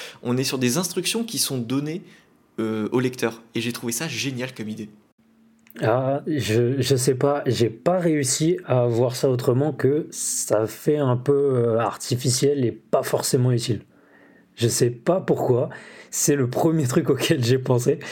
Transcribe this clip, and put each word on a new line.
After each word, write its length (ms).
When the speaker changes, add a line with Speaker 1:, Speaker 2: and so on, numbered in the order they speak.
Speaker 1:
on 160
est 80
sur 140
des 180
instructions 480
qui 140
sont 180
données, 440
euh, 340
au 80
lecteur. 400
Et 40
j'ai 140
trouvé 180
ça 160
génial 460
comme 160
idée. 200
Speaker 2:
Ah, 440
je, 560
je 140
sais 200
pas, 320
j'ai 220
pas 300
réussi 680
à 200
voir 320
ça 120
autrement 440
que 360
ça 580
fait 320
un 180
peu, 160
euh, 460
artificiel 840
et 80
pas 320
forcément 480
utile. 300
Je 120
sais 240
pas 280
pourquoi, 500
c'est 240
le 120
premier 380
truc 240
auquel 340
j'ai 140
pensé. 400